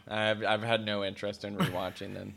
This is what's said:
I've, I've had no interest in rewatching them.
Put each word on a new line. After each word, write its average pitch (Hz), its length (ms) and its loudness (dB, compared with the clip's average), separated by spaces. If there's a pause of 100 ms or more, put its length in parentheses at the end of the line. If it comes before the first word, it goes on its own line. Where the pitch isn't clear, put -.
I've, 107 380 2
I've 107 180 4
had 113 220 2
no 104 200 0
interest 101 400 -4
in 101 120 -6
rewatching 98 560 -2
them. 98 240 -10